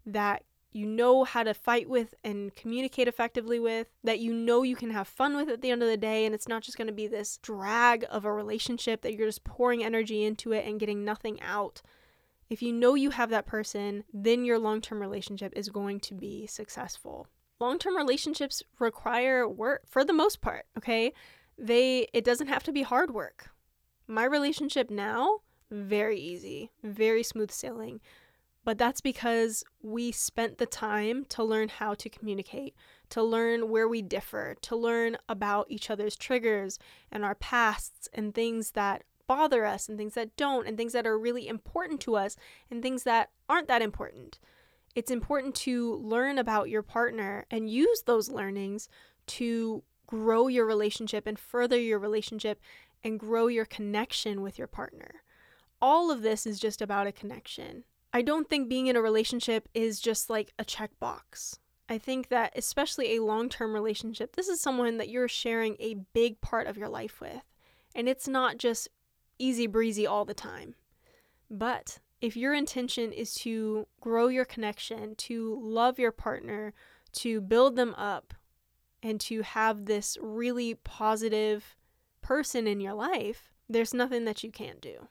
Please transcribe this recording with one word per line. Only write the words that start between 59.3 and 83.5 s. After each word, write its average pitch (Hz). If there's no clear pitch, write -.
is 226
just, -
like, 214
a 220
checkbox. -
I 226
think 262
that 233
especially 240
a 226
long-term 220
relationship, 220
this 370
is 349
someone 240
that 208
you're 247
sharing 226
a 220
big 233
part -
of 208
your 208
life 226
with. -
And 240
it's 262
not 254
just 233
easy 240
breezy 214
all 208
the -
time. -
But 214
if 233
your 262
intention 247
is -
to 220
grow 233
your 254
connection, 220
to 226
love 233
your 233
partner, 214
to 226
build 233
them 240
up, 196
and 220
to 220
have 220
this 208
really 233
positive 214
person 262
in 202
your 196
life, 233